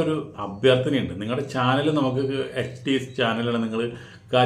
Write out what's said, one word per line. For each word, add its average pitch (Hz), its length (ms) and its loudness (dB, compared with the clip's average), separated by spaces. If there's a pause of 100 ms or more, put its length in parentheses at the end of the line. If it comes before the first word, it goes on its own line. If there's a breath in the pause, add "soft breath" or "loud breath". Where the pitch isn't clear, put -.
ഒരു 156 100 0 (300)
അഭ്യർത്ഥനയുണ്ട്. 123 680 2 (100)
നിങ്ങളുടെ 123 220 -4 (120)
ചാനൽ 131 320 2 (100)
നമുക്ക് 131 240 2 (400)
എച്ച് - 240 -10
ഡി 135 80 2 (240)
ചാനലാണ്, 117 460 0
നിങ്ങൾ 113 180 -2 (600 loud breath)
ആ - 40 6